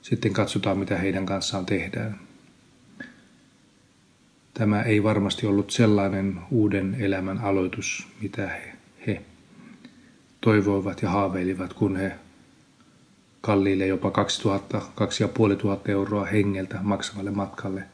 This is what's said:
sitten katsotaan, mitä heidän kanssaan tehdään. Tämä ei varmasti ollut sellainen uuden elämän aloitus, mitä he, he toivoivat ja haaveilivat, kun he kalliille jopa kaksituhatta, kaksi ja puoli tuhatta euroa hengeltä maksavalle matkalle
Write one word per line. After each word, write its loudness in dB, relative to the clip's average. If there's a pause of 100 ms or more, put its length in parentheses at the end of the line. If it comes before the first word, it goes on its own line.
sitten -2
katsotaan, 0
mitä -2
heidän 0
kanssaan -4
tehdään. -4 (2250)
Tämä 2
ei 2
varmasti 0
ollut 2
sellainen 2 (120)
uuden 2
elämän 0
aloitus, -2 (140)
mitä -6
he, -10 (340)
he -4 (1160)
toivoivat 2
ja 0
haaveilivat, 0
kun 2
he -4 (1200)
kalliille 4
jopa 0
kaksituhatta, -2 (140)
kaksi 0
ja 2
puoli 4
tuhatta -2
euroa 0
hengeltä 0
maksavalle -4
matkalle -6 (100)